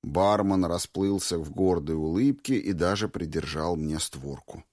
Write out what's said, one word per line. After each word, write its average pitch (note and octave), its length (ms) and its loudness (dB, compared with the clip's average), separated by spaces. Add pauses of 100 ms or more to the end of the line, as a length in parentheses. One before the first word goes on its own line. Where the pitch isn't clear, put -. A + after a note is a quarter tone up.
Бармен G2 600 4
расплылся F2+ 720 0
в D2+ 120 -6
гордой E2 460 2
улыбке A2+ 600 0
и G2+ 160 -2
даже G2 360 0
придержал D#2+ 680 -4
мне D#2 220 -2
створку. C#2 760 -10